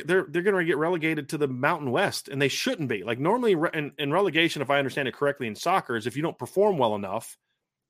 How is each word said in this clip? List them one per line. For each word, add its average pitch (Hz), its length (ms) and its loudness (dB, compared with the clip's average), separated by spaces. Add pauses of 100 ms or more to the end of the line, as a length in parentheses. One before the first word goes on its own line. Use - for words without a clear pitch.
they're, 180 240 2
they're 165 120 -2
gonna 185 240 2
get 160 120 2
relegated 156 520 0
to 160 80 -6
the 147 100 0
Mountain 139 440 0
West, 160 360 0
and 139 140 -4
they 139 80 4
shouldn't 180 400 -2
be. 101 140 -2
Like, 117 160 -4
normally 208 360 2
re-, 156 180 0
in, 147 240 -4
in 143 140 -2
relegation, 165 500 2
if 123 80 -4
I 143 100 4
understand 135 280 -2
it 113 60 -4
correctly, 139 340 -2
in 104 80 -6
soccer, 175 400 0
is 113 120 -2
if 120 100 -6
you 147 40 -4
don't 160 160 -4
perform 190 400 0
well 113 180 2
enough, 101 420 -6 (520)